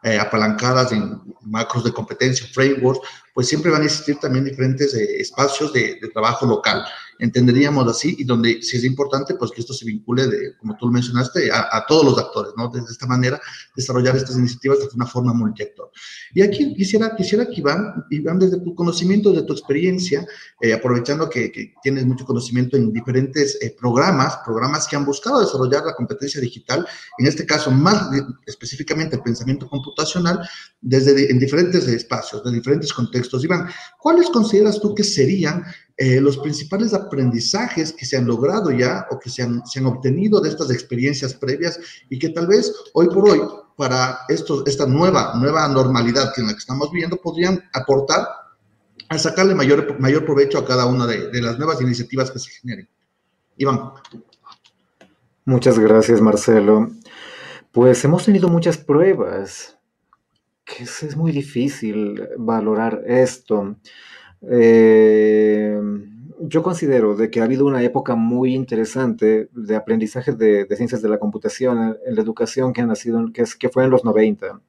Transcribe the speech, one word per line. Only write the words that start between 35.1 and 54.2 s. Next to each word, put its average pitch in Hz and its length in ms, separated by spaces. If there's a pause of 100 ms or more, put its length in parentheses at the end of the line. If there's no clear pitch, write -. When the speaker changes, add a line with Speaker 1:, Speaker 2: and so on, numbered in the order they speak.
Speaker 1:
eh, 131 240
los 139 160
principales 196 560
aprendizajes 151 960
que - 140
se 135 120
han 123 100
logrado 151 420
ya 135 400
o 135 80
que 123 140
se - 100
han, 120 240
se - 140
han 131 80
obtenido 180 540
de 156 80
estas 147 200
experiencias 127 640
previas 151 460 (300)
y 131 100
que 165 100
tal 170 160
vez 214 260 (220)
hoy 170 140
por 196 200
hoy, 156 140 (340)
para 127 440 (100)
estos, 156 380
esta 139 180
nueva, 147 540
nueva 151 280
normalidad 127 680
que 123 60
en 110 60
la 104 60
que 107 60
estamos 139 320
viviendo, 175 260
podrían 175 460 (100)
aportar 139 540 (840)
a 160 80
sacarle 185 380
mayor, 143 440
mayor 139 260
provecho 139 340
a - 60
cada 127 200
una 123 220
de, 110 220
de 120 120
las 117 160
nuevas 147 240
iniciativas 127 480
que 123 100
se - 120
generen? 107 360 (720)
Iván. 135 340 (1500)